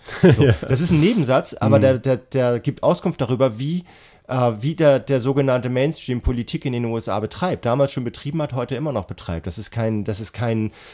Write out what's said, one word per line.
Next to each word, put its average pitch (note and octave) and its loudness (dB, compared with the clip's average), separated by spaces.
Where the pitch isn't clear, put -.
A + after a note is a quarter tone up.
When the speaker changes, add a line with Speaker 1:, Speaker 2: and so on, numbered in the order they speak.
Speaker 1:
So, - 10
Speaker 2:
<laughs> A#2 8
Ja. A#2+ 6
Speaker 1:
das C3+ 2
ist E3+ 2
ein E3 4
Nebensatz, D#3 2
aber A2+ 4
Speaker 2:
Mhm. - 6
Speaker 1:
der, C3 4
der, C3 0
der B2 0
gibt - -6
Auskunft F3 0
darüber, B2 0
wie, E3 -4
äh, B2 2
wie C#3+ -2
der, C#3+ 4
der B2+ 0
sogenannte B2+ 0
Mainstream B2+ -2
Politik A#2+ -4
in C3 -4
den A#2+ -2
U A2+ -2
S A2 -6
A G#2 -2
betreibt. D3 -4
Damals C3+ 2
schon B2+ -6
betrieben C#3+ -6
hat, D3 -6
heute B2 -4
immer C#3+ -6
noch G#2+ -4
betreibt. E2+ -8
Das F#2 -8
ist G#2+ -8
kein, A2+ -2
das G2+ -6
ist A2 -10
kein, A2+ -2